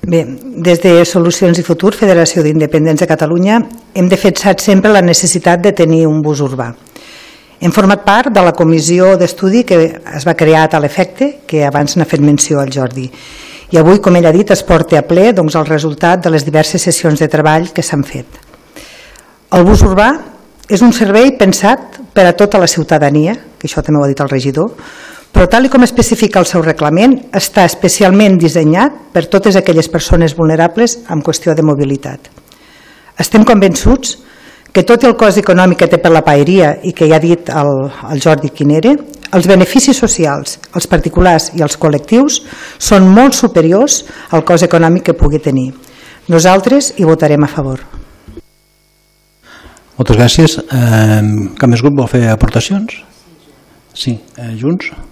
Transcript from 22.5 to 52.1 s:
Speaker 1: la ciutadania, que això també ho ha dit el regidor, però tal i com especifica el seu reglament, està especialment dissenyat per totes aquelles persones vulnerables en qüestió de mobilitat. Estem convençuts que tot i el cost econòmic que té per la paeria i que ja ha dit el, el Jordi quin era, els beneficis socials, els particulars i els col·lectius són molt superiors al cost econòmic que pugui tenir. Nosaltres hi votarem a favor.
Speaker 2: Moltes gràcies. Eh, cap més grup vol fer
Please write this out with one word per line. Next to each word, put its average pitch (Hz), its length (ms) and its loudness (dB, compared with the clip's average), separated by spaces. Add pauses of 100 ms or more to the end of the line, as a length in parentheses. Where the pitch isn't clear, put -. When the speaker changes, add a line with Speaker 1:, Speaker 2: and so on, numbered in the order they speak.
Speaker 1:
la 175 140 0
ciutadania, 151 640 0 (240)
que - 100 -10
això - 160 -6
també 151 140 0
ho 143 80 0
ha - 20 0
dit 139 160 -4
el 139 80 -6
regidor, 139 400 -4 (600)
però 180 160 4
tal 247 180 2
i - 20 0
com 254 160 4
especifica 226 560 0
el 170 80 0
seu 170 160 -2
reglament, 160 500 0 (200)
està - 320 0
especialment 190 760 2
dissenyat 165 540 0 (180)
per 170 160 -2
totes 196 300 2
aquelles 160 320 0
persones 165 460 0
vulnerables 165 600 0 (120)
en 160 160 -4
qüestió 165 300 -4
de 156 100 -2
mobilitat. 139 680 -6 (880)
Estem 220 260 4
convençuts 220 720 0 (560)
que 185 120 2
tot 233 180 2
i 254 60 4
el 226 80 0
cost 208 240 2
econòmic 185 400 2
que 170 80 2
té 165 120 2
per 165 120 2
la 156 120 2
paeria 147 500 2 (100)
i 180 80 -6
que 160 160 0
ja 156 80 4
ha 156 60 0
dit 170 260 -2
el, 143 220 -2 (420)
el 139 80 -6
Jordi 151 320 0
quin 147 240 0
era, 226 160 2 (400)
els 175 160 0
beneficis 196 480 2
socials, 147 600 -4 (160)
els - 160 -8
particulars 175 680 0
i 165 80 0
els - 120 -6
col·lectius 190 640 0 (360)
són 190 360 4
molt 262 240 4
superiors 196 640 0 (300)
al 160 120 0
cost 175 200 2
econòmic 170 440 0
que 160 80 0
pugui 151 240 0
tenir. 135 300 -4 (580)
Nosaltres 190 680 2
hi 190 80 0
votarem 151 400 2
a 143 40 -6
favor. 135 360 -8 (2250)
Speaker 2:
Moltes 117 180 0
gràcies. 151 460 2
Eh, 110 580 0 (380)
cap 123 100 2
més 117 140 0
grup 143 160 2
vol 120 100 -2
fer 123 220 0